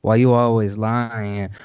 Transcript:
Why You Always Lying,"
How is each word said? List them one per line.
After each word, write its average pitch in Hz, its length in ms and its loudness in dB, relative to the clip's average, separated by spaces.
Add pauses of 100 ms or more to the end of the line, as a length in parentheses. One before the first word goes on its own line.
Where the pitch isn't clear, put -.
Why 110 160 2
You 123 160 4
Always 113 460 2
Lying," 110 720 -6 (140)